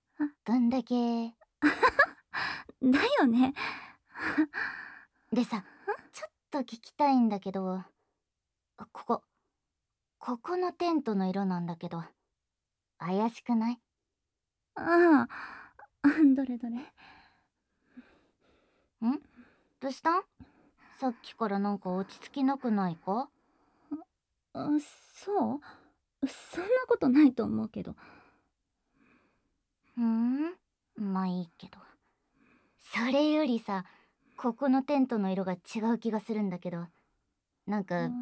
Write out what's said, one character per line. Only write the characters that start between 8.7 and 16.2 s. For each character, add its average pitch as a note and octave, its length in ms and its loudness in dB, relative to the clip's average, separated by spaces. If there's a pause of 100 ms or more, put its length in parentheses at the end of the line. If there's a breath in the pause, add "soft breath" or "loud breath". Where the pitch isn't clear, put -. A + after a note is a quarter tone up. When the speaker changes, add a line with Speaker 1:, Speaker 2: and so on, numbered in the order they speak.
Speaker 1:
こ - 160 -18
こ、 - 320 -6 (920)
こ B3 200 -8
こ F4 180 -6
の F4+ 160 -2
テ F4 200 -2
ン D#4 100 0
ト G#3+ 120 -2
の F#3+ 140 0
色 F#3+ 180 -2
な F#3 120 -2
ん E3+ 80 -6
だ E3+ 100 -8
け F3 120 -10
ど、 E3+ 160 -8 (960)
怪 F#3+ 320 -2
し - 120 -12
く A#3+ 140 0
な A3+ 160 0
い？ A#3+ 80 -12 (920)
Speaker 2:
あ E4 540 6
あ、 - 0 - (1040 loud breath)